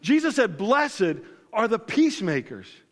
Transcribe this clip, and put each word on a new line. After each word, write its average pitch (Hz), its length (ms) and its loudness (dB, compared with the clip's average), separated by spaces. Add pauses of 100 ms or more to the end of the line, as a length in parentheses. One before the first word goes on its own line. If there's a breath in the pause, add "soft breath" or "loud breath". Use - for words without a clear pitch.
Jesus 294 340 2
said, 208 220 0
"Blessed 202 580 0 (360 loud breath)
are 220 160 0
the 220 120 0
peacemakers." 160 880 -2 (240)